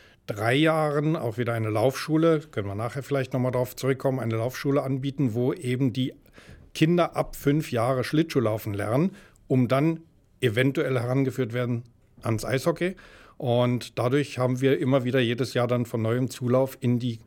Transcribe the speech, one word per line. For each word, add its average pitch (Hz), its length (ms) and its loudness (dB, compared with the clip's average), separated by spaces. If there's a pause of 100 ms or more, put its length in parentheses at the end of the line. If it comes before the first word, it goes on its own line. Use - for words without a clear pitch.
(280)
drei 113 280 0
Jahren 156 600 2
auch 117 220 -4
wieder 120 160 -2
eine 110 160 -2
Laufschule, 151 680 2 (100)
können 101 180 -6
wir 98 60 -6
nachher 120 300 -6
vielleicht 135 300 -2
nochmal 127 180 0
drauf 123 240 -2
zurückkommen, 131 440 0
eine 113 180 -2
Laufschule 135 440 0
anbieten, 131 540 -2
wo 123 180 2
eben 127 400 -2
die 127 200 -2 (600)
Kinder 165 420 2
ab - 200 -4
fünf 147 360 0
Jahre 123 320 0
Schlittschuhlaufen 113 680 0
lernen, 110 380 0 (360)
um 127 200 4
dann 156 320 2 (420)
eventuell 131 580 2
herangeführt 127 540 -2
werden 120 300 -2 (400)
ans 113 200 -2
Eishockey. 170 520 -2 (420)
Und 123 640 0
dadurch 127 400 0
haben 127 220 0
wir 135 180 4
immer 135 240 2
wieder 123 160 2
jedes 120 340 0
Jahr 120 140 2
dann 120 180 0
von 117 160 -4
neuem 120 300 0
Zulauf 131 480 0
in 123 180 2
die 117 300 -4